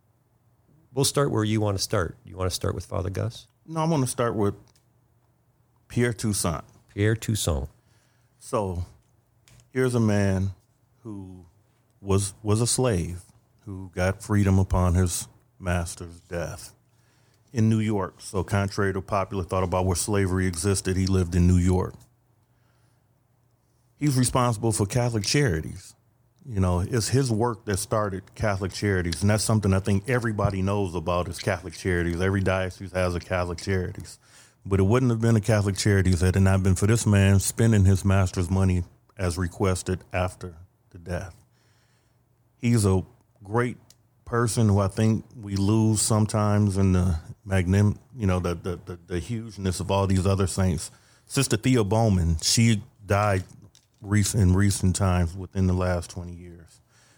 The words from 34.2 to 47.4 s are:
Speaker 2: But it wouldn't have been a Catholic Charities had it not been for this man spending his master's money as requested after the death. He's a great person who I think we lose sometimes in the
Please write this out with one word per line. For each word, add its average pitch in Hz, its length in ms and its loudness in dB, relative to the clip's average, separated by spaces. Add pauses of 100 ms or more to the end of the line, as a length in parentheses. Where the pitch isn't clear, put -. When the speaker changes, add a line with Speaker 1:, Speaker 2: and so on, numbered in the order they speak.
Speaker 2:
But 98 160 0
it 98 40 4
wouldn't 123 260 4
have 113 100 0
been 117 160 4
a 101 60 2
Catholic 101 340 2
Charities 92 460 2
had 92 140 2
it 98 40 4
not 95 220 4
been 95 120 2
for 101 120 0
this 113 180 2
man 98 340 4
spending 110 460 2
his 95 180 4
master's 95 460 0
money 92 360 0 (340)
as 90 180 -2
requested 92 760 -2
after 90 440 -6 (340)
the 98 100 -20
death. 87 360 -10 (1200)
He's 120 300 2
a 95 180 2 (400)
great 117 320 -2 (480)
person 117 440 0
who 101 100 4
I 98 100 2
think 110 360 0 (160)
we 101 160 -6
lose 107 460 2
sometimes 104 760 2
in 98 160 4
the 90 260 2 (280)